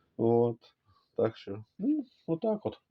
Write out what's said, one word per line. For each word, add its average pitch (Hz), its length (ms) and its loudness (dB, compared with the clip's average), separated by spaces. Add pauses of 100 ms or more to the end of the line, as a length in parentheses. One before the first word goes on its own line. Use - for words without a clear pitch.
(180)
От. 117 400 4 (600)
Так 113 200 0
що, 104 260 -12 (160)
ну, 277 260 -2 (220)
отак 208 380 -2
от. 214 120 -4 (140)